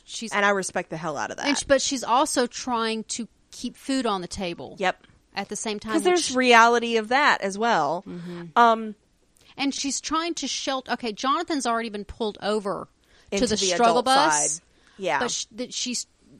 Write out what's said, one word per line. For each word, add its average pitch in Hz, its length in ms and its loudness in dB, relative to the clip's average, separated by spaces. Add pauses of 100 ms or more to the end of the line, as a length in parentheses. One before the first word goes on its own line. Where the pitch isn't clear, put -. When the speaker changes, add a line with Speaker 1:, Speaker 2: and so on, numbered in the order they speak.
Speaker 1:
she's - 260 -12
Speaker 2:
And 202 140 2
I 202 60 6
respect 185 380 -4
the 175 80 -10
hell 160 200 -6
out 104 140 -4
of - 60 -10
that. - 80 -8
Speaker 1:
and 277 120 0
sh-, - 100 -6
but 269 140 4
she's 247 240 -4
also 262 420 0
trying 226 580 -4
to 226 220 -8 (240)
keep - 240 -12
food 262 300 -2
on 202 160 -2
the 175 60 -10
table. 175 520 -8
Speaker 2:
Yep. 185 260 -2 (300)
Speaker 1:
At 196 140 -6
the 208 80 -10
same 214 240 -6
time, 220 100 -8
Speaker 2:
'Cause 311 120 2
there's 359 260 4
Speaker 1:
which 254 80 -2
Speaker 2:
reality 233 580 6
of 214 140 -2
that 262 320 4
as 190 160 -4
well. 185 500 0
Speaker 1:
Mm-hmm. 175 360 -10 (120)
Speaker 2:
Um, 226 400 4 (640)
Speaker 1:
And 269 180 -2
she's - 240 -6
trying 320 360 -4
to 277 120 -6
shelter. 262 460 -6
Okay, 240 180 -4
Jonathan's 285 540 -2
already 233 240 -2
been 208 160 -8
pulled 214 360 -6
over 196 460 -4 (440)
Speaker 2:
Into 202 140 2
Speaker 1:
to 233 100 0
the 208 40 0
Speaker 2:
the 202 140 0
Speaker 1:
struggle 233 260 6
Speaker 2:
adult 233 60 0
Speaker 1:
bus. 151 480 4
Speaker 2:
side. 156 80 -8 (360)
Yeah. 165 220 -2
Speaker 1:
But 240 120 -2
sh-, - 200 -6
that 226 220 -10
she's, - 340 -6 (320)